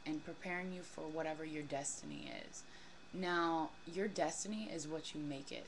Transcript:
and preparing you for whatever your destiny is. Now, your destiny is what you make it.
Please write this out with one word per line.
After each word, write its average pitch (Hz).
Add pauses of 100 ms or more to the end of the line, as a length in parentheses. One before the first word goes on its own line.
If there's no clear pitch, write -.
and 156
preparing 180
you 180
for -
whatever 156
your 151
destiny 143 (200)
is. - (500)
Now, 170 (220)
your 190
destiny 196
is 151
what 156
you 151
make 143
it. -